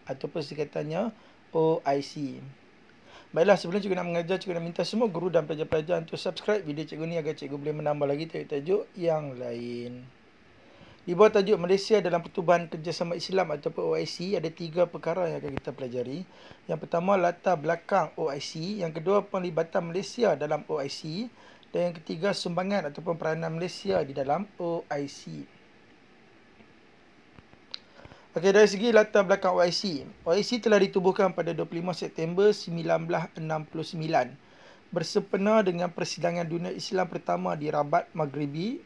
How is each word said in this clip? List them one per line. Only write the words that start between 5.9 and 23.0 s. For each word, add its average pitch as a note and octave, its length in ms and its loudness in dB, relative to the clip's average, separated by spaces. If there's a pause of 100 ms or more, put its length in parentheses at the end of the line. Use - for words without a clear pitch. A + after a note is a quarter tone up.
untuk - 80 -8
subscribe G3 480 -2
video D3+ 240 -6
cikgu D#3 160 -6
ni E3 160 -2
agar D3 160 -4
cikgu C#3 160 -10
boleh D3+ 320 -4
menambah D3 240 0
lagi D3 160 0
tajuk-tajuk D#3 720 -2
yang D#3 400 -2
lain. A#2+ 800 -10 (920)
Di F3 80 0
bawah G#3+ 240 10
tajuk G3 160 4
Malaysia F#3+ 480 4
dalam E3+ 160 2
Pertubuhan E3+ 480 2
Kerjasama E3+ 480 -4
Islam E3+ 400 0
ataupun D#3+ 240 -6
O D#3+ 160 0
I D#3+ 80 -2
C, F3+ 320 -4
ada D#3+ 160 -4
tiga E3+ 320 -2
perkara E3+ 480 -2
yang D3 80 -4
akan C#3 160 -8
kita - 160 -8
pelajari. B2+ 560 -6 (400)
Yang E3 160 -4
pertama, F3 320 2
latar F3+ 400 2
belakang E3 640 0
O D#3+ 80 0
I C#3+ 160 -4
C. F#3 400 -6
Yang E3 160 -4
kedua, G3 240 2
penglibatan F3+ 640 -2
Malaysia F#3+ 480 0
dalam D3 320 -4
O D3+ 160 -2
I C#3 80 -6
C. F3+ 400 -10 (400)
Dan F3 160 -2
yang E3+ 160 -4
ketiga, F#3 320 -2
sumbangan F3+ 560 -2
ataupun E3 240 -4